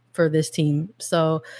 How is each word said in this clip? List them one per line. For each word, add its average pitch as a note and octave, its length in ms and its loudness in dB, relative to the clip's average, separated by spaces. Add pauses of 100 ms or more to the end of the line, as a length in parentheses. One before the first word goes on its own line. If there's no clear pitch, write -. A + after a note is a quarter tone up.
(120)
for E3 160 2
this D#3 220 0
team. D3+ 480 0
So D#3+ 440 0 (180)